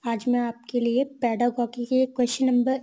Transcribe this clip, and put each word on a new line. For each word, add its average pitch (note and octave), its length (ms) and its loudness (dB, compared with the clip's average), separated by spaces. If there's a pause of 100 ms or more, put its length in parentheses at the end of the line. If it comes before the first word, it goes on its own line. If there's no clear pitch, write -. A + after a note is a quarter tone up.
आज A#3 220 -4
मैं B3 120 2
आपके A#3+ 400 -4
लिए A#3 240 2
पेडागॉजी A#3+ 800 -2
के B3+ 200 2
क्वेश्चन B3+ 400 -2
नंबर B3 380 2